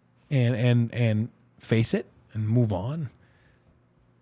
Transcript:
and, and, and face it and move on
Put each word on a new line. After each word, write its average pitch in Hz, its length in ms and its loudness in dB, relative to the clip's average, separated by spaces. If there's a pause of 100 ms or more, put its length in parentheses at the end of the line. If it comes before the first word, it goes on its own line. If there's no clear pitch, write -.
(300)
and, 127 260 2
and, 120 380 2
and 113 360 0 (300)
face - 360 0
it 320 100 -4 (280)
and 107 140 -4
move 117 240 2
on 120 380 -6 (1120)